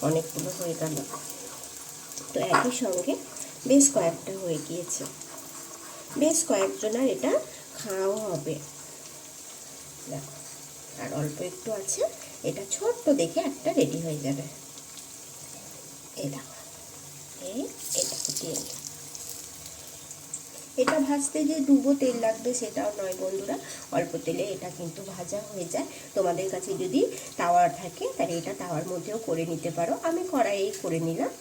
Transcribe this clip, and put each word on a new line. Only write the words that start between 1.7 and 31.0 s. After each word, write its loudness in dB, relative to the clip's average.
তো 2
একই 6
সঙ্গে 2
বেশ 12
কয়েকটা 2
হয়ে 0
গিয়েছে, -4
বেশ 6
কয়েকজনের 4
এটা 2
খাওয়াও 2
হবে। -2
দেখো, -8
আর -6
অল্প -2
একটু -8
আছে, 0
এটা -4
ছোট্ট 0
দেখে 2
একটা -2
রেডি 4
হয়ে -2
যাবে। 0
এই 0
দেখো, -12
এই, -4
এটা 0
দিয়ে -2
নিই। -8
এটা 4
ভাজতে 2
যে 2
ডুবো 8
তেল 4
লাগবে 2
সেটাও 0
নয় -2
বন্ধুরা, -2
অল্প 2
তেলে 0
এটা -6
কিন্তু -6
ভাজা -4
হয়ে -4
যায়। 0
তোমাদের 4
কাছে -4
যদি 6
তাওয়া 8
থাকে -6
তাহলে 0
এটা -4
তাওয়ার -2
মধ্যেও -2
করে 2
নিতে -2
পারো, 4
আমি 4
কড়াইয়েই 4
করে 2